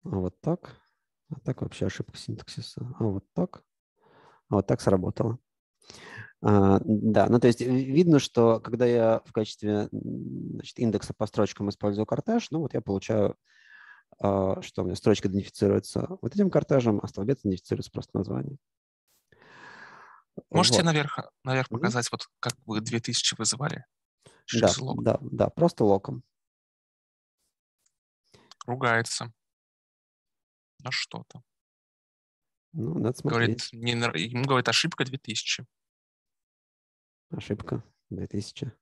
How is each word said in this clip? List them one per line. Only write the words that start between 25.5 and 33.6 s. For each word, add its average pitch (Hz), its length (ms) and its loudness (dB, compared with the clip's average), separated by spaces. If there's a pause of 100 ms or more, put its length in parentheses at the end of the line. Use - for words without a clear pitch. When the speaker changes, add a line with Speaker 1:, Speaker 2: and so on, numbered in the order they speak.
Speaker 1:
просто 170 340 2
локом. 107 380 2 (2500)
Speaker 2:
Ругается. 120 680 -2 (1500)
На 127 80 -8
что-то. - 520 -8 (1300)
Speaker 1:
Ну, 156 260 -6
надо 117 240 -2
Speaker 2:
Говорит, 117 380 0